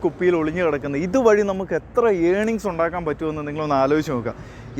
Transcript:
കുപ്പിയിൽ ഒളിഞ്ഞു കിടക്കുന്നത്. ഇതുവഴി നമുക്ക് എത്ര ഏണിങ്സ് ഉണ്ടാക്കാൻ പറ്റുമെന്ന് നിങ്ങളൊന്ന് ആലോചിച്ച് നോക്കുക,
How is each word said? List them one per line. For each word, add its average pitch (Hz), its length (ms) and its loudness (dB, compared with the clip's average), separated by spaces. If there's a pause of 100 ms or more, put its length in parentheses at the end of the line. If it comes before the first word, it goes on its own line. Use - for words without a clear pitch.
കുപ്പിയിൽ 175 360 2
ഒളിഞ്ഞു 160 260 -2
കിടക്കുന്നത്. 143 400 -2
ഇതുവഴി 214 440 4
നമുക്ക് 190 300 -4
എത്ര - 240 0 (260)
ഏണിങ്സ് 214 420 0
ഉണ്ടാക്കാൻ 170 360 -2
പറ്റുമെന്ന് 156 400 -4
നിങ്ങളൊന്ന് 151 340 0
ആലോചിച്ച് 147 320 2
നോക്കുക, 117 200 -4 (460)